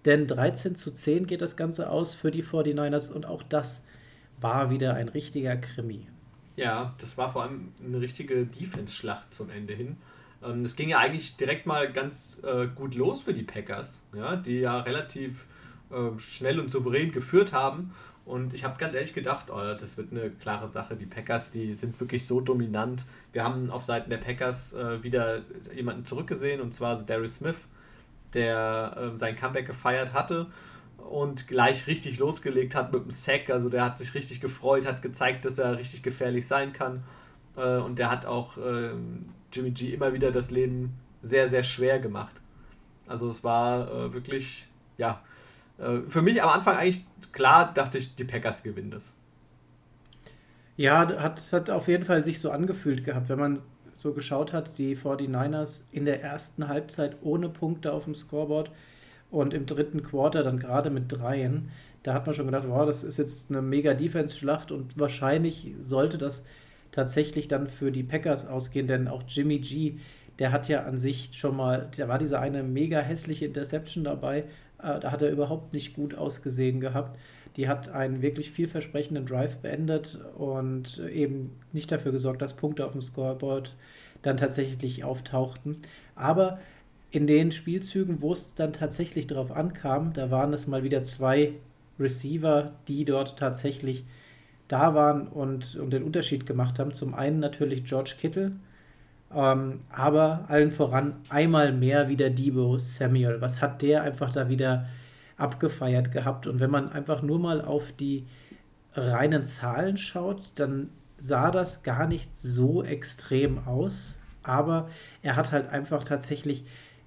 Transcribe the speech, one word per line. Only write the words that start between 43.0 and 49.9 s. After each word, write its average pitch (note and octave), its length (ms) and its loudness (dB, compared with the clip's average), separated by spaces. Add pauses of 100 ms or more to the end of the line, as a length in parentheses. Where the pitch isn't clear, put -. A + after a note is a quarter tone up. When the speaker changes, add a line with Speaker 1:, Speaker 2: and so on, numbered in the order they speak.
Speaker 2:
Also A2+ 220 -6
es A2+ 160 -8
war, A#2+ 440 2
äh, A#2+ 240 -4
wirklich, B2+ 540 -8 (300)
ja, A#2 260 -2 (560)
äh, A#2+ 200 -2 (100)
für E3 140 4
mich A3+ 200 6
am E3 60 6
Anfang F3+ 280 6
eigentlich F3+ 280 2 (260)
klar, D#3+ 420 8
dachte C3+ 260 0
ich, - 180 -6
die B2+ 80 -6
Packers A#2 400 -4
gewinnen G2+ 260 -8
das. G#2 240 -14 (1600)